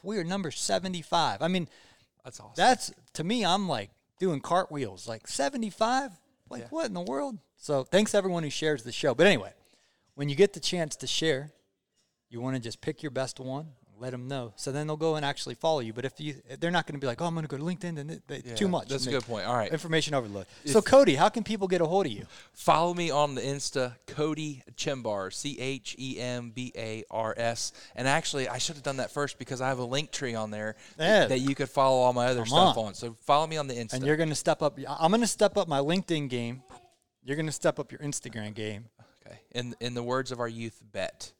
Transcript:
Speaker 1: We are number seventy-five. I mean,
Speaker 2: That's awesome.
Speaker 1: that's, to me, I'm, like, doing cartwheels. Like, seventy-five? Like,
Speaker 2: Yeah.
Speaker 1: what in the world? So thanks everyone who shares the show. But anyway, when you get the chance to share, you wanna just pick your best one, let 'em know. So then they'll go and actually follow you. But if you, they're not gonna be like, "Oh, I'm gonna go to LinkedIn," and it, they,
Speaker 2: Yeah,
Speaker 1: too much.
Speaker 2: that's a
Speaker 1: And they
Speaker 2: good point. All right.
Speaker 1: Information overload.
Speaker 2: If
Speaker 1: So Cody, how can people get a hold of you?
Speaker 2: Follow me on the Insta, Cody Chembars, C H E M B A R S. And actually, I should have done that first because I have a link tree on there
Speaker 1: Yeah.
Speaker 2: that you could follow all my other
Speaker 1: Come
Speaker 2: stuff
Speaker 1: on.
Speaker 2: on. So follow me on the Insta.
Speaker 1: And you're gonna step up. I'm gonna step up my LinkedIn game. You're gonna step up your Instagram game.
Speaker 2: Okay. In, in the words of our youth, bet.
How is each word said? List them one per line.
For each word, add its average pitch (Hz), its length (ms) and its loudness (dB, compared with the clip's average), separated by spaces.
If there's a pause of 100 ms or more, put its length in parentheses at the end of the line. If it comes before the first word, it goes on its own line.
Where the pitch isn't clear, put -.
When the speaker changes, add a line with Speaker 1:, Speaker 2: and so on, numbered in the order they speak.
Speaker 1:
We 208 160 -4
are 170 40 -2
number 175 280 -4
seventy-five. 170 880 0
I 160 60 0
mean, 180 200 0 (560)
Speaker 2:
That's - 160 -18
awesome. 107 160 -20
Speaker 1:
that's, 226 360 4 (220)
to 160 100 -4
me, 220 220 0
I'm, 185 220 2
like, 113 220 -4 (300)
doing 165 220 0
cartwheels. 143 640 0
Like, 113 200 -10
seventy-five? 262 840 0 (380)
Like, - 140 -12
Speaker 2:
Yeah. - 60 -16
Speaker 1:
what 320 160 -4
in 214 80 -4
the 175 80 -4
world? 254 380 -4 (180)
So 139 260 0
thanks 208 300 4
everyone 185 300 2
who 147 80 -4
shares 151 320 -2
the 120 80 -10
show. 135 240 2
But 156 120 6
anyway, 120 240 4 (600)
when 143 160 -6
you 139 60 -2
get 202 180 6
the 165 60 -14
chance 165 380 -2
to - 100 -8
share, 147 440 0 (760)
you 117 120 -12
wanna 131 180 -2
just 113 220 -10
pick 151 200 -6
your 151 80 -6
best 131 300 -6
one, 139 320 -8 (280)
let 123 140 -8
'em 123 140 -10
know. 127 300 -8
So - 140 -6
then 147 140 -4
they'll 151 100 -4
go 156 200 0
and 151 100 -4
actually 139 300 -6
follow 160 240 0
you. 113 120 -6
But 120 140 -6
if 127 140 -8
you, 151 200 -8 (200)
they're 165 100 0
not 175 160 0
gonna 147 140 -8
be 135 80 -2
like, 117 120 -2
"Oh, 170 60 -2
I'm 170 80 -2
gonna 160 140 -4
go 139 100 -6
to 139 60 -6
LinkedIn," 170 340 -6
and 147 140 -10
it, 160 160 -14
they, 135 180 -10
Speaker 2:
Yeah, 120 80 -10
Speaker 1:
too 202 140 0
much. 170 220 -2
Speaker 2:
that's 135 160 -2
a - 40 -2
Speaker 1:
And 139 60 0
they 131 40 2
Speaker 2:
good 117 80 -8
point. 104 200 -4
All 120 80 0
right. 113 160 0
Speaker 1:
Information 160 420 0
overload. 101 320 -4 (180)
Speaker 2:
If 147 80 -4
Speaker 1:
So 202 120 8
Cody, 262 320 10
how 175 140 6
can 226 140 -2
people 202 240 -2
get 180 140 2
a 165 60 4
hold 185 180 2
of 131 60 -4
you? 113 160 -10 (260)
Speaker 2:
Follow 170 400 4
me 175 160 -2
on 147 240 2
the 127 80 -6
Insta, 131 540 -4 (100)
Cody 151 560 -4 (140)
Chembars, 110 580 -4
C 143 260 -8
H 131 380 -6
E 131 220 -8
M 123 320 -6
B 123 240 -10
A 110 340 -8
R 110 280 -4
S. 117 340 -2 (240)
And 123 120 -2
actually, 143 400 0
I 123 120 -6
should 160 160 -4
have 139 80 -20
done 139 140 -4
that 117 120 -4
first 143 300 -4
because 127 220 -6
I 131 80 0
have 131 100 -2
a 127 60 -2
link 131 260 -2
tree 123 240 -4
on 107 160 -4
there 107 240 -6 (240)
Speaker 1:
Yeah. 175 260 6
Speaker 2:
that 127 140 2
you 135 160 0
could 135 140 -4
follow 135 280 6
all 127 160 6
my 123 140 2
other 123 140 2
Speaker 1:
Come 110 80 -2
Speaker 2:
stuff 156 280 8
Speaker 1:
on. 113 120 0
Speaker 2:
on. 95 40 -14
So 117 280 -10
follow 147 260 4
me 160 100 -6
on 143 100 -4
the 135 60 -6
Insta. 120 200 -6
Speaker 1:
And 131 120 -2
you're 151 120 4
gonna 156 180 2
step - 260 0
up. 147 160 0 (100)
I'm 160 220 2
gonna 226 160 4
step 208 320 2
up 185 100 2
my 143 120 2
LinkedIn 156 500 0
game. 120 320 -4 (640)
You're 135 140 -4
gonna 156 140 -2
step 156 280 0
up 143 120 -8
your - 100 -14
Instagram 113 520 -8
game. 107 360 -8 (360)
Speaker 2:
Okay. - 140 -20 (120)
In, 123 280 -6
in 120 160 -6
the 120 80 -4
words 127 280 -2
of 120 80 -8
our 120 80 -2
youth, 113 440 -10
bet. - 480 -8